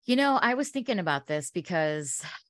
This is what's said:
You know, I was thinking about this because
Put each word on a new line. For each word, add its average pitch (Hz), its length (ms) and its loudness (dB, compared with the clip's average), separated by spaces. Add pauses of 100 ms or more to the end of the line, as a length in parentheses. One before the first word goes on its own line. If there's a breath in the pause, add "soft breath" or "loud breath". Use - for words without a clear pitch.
You 247 100 4
know, 277 240 4
I 240 140 4
was 277 140 -2
thinking 240 300 -2
about 151 280 0
this 151 240 -4
because 151 720 -2 (280 loud breath)